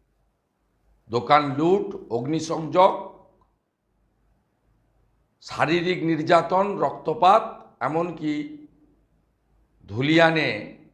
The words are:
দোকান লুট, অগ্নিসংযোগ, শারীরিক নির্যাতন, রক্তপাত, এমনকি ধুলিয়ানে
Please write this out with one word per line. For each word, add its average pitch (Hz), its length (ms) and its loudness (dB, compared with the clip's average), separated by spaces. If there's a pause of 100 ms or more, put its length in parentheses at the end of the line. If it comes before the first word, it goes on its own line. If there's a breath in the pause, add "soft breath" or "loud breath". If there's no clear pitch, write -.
(1120)
দোকান 143 440 2
লুট, 175 580 -2
অগ্নিসংযোগ, 156 800 0 (2500)
শারীরিক 165 640 -2
নির্যাতন, 170 720 2
রক্তপাত, 160 880 0 (140)
এমনকি 151 840 -6 (1200)
ধুলিয়ানে 143 920 0 (160)